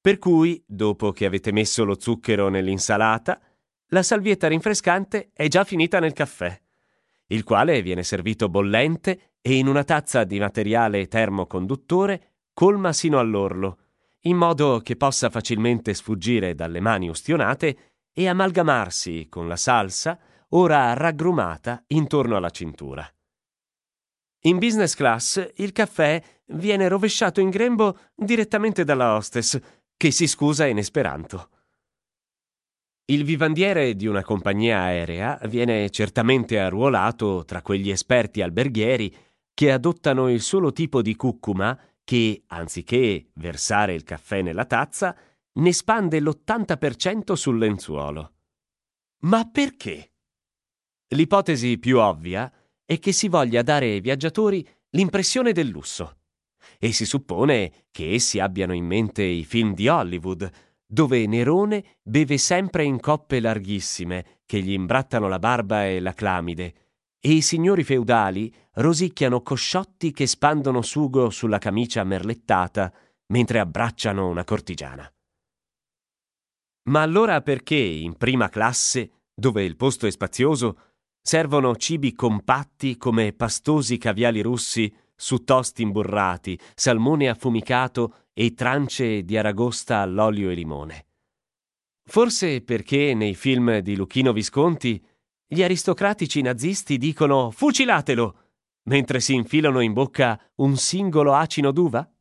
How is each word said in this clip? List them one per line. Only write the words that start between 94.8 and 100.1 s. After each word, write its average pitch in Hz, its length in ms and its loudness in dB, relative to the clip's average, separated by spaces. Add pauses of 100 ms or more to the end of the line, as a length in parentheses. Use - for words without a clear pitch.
gli 170 160 0
aristocratici 185 800 0
nazisti 131 580 -2
dicono 139 540 2
"Fucilatelo!" 156 840 0 (460)
mentre 127 360 2
si 135 140 0
infilano 135 460 2
in 113 120 2
bocca 123 440 0 (200)